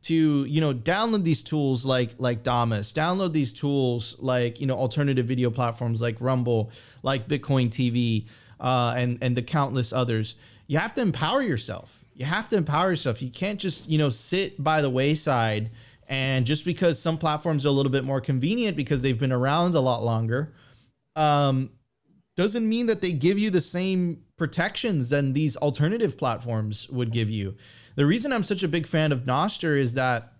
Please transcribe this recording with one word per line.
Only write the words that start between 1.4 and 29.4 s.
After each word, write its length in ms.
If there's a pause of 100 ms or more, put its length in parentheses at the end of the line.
tools 420
like, 320
like 260
Damus, 480
download 420
these 200
tools 640
like, 400
you 60
know, 100
alternative 500
video 260
platforms 500
like 180
Rumble, 520 (320)
like 240
Bitcoin 420
T 200
V, 380 (320)
uh, 380
and, 240
and 140
the 80
countless 500
others. 420 (320)
You 120
have 160
to 60
empower 400
yourself. 600 (120)
You 100
have 240
to 80
empower 320
yourself. 320
You 80
can't 300
just, 300
you 80
know, 120
sit 540
by 180
the 80
wayside. 800 (380)
And 380
just 200
because 340
some 180
platforms 480
are 40
a 20
little 200
bit 120
more 180
convenient 540
because 260
they've 180
been 120
around 440
a 40
lot 240
longer, 500 (600)
um, 540 (680)
doesn't 320
mean 200
that 140
they 100
give 260
you 120
the 120
same 640 (140)
protections 720
than 240
these 240
alternative 600
platforms 720
would 220
give 180
you. 260 (400)
The 100
reason 260
I'm 120
such 200
a 60
big 180
fan 240
of 140
Nostr 520